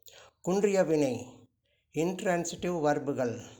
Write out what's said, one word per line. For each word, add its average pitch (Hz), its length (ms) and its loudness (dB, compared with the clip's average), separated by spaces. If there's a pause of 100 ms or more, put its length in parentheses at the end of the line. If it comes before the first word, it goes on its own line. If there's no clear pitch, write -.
(400)
குன்றிய 190 460 2
வினை, 143 400 0 (680)
இன்ட்ரான்சிட்டிவ் 175 840 -2
வர்புகள். 131 600 0 (180)